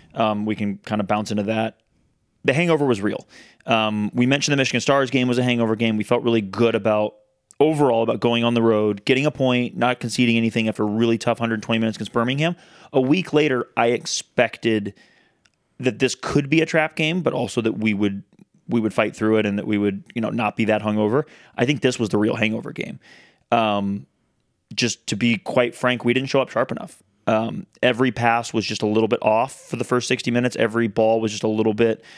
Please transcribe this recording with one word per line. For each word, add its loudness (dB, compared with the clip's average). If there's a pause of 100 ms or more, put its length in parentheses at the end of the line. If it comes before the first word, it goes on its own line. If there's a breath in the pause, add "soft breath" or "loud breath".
(120)
Um, 0
we 0
can -2
kind -4
of -4
bounce -2
into -2
that. -4 (640)
The 4
hangover 2
was 2
real. -4 (380 loud breath)
Um, 0
we 2
mentioned 0
the 2
Michigan 0
Stars 2
game 2
was 0
a 2
hangover 0
game. 0
We -2
felt 0
really 2
good 0
about, 0 (440)
overall, 4
about 0
going 2
on 2
the 2
road, 2
getting 2
a 0
point, -2
not 0
conceding 0
anything 0
after -4
a 0
really 2
tough -2
hundred -4
twenty -2
minutes -2
against -10
Birmingham. -2 (380 loud breath)
A 2
week 0
later, 2 (100)
I 4
expected -2 (840 soft breath)
that -2
this 0
could -2
be 4
a 2
trap -2
game, -2
but -2
also -4
that -2
we 2
would, 0 (460)
we 0
would -2
fight 0
through 2
it 0
and -2
that -6
we 0
would, -2 (100)
you -6
know, -2
not -4
be 0
that 2
hungover. 0 (320 soft breath)
I 2
think 0
this 2
was 0
the 2
real 2
hangover -4
game. -12 (500 soft breath)
Um, 0 (680)
just -2
to -2
be 2
quite 0
frank, -2
we 2
didn't -2
show 0
up -2
sharp -2
enough. -12 (240)
Um, -2 (160)
every 2
pass 0
was 0
just -6
a 0
little 2
bit 0
off 2
for -10
the -6
first 0
sixty -2
minutes. 0
Every 0
ball 2
was -2
just -8
a 0
little 2
bit 0 (140)